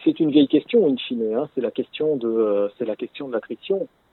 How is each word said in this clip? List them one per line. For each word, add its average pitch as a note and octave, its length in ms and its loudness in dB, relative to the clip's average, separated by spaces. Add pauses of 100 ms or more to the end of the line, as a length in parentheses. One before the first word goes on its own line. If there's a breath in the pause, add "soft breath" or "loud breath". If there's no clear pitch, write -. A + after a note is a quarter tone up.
c'est D3+ 160 2
une D#3 100 2
vieille C#3 160 6
question, F3+ 400 2
in C3+ 80 2
fine, A2+ 400 -4
hein. D3 180 -2
C'est B2+ 80 -4
la A2+ 100 -2
question D3+ 440 -2
de, A#2+ 120 -4
euh, G#2 420 2 (100)
c'est A#2+ 60 -4
la G#2+ 100 -4
question C3+ 320 -10
de B2 60 -12
l'attrition, - 540 -4 (260)